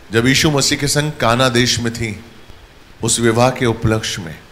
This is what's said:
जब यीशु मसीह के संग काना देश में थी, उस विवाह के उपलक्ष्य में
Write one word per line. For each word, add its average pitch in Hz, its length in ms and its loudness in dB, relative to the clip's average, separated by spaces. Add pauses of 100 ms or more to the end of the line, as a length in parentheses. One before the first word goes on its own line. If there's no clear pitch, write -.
(120)
जब 117 160 2
यीशु 139 240 2
मसीह 139 260 0
के 139 100 -4
संग 151 240 0
काना 123 380 2
देश 120 300 0
में 117 140 -4
थी, 110 320 -8 (800)
उस 113 160 -2
विवाह 117 300 4
के 131 160 -2
उपलक्ष्य 110 560 -2
में 80 180 -12 (120)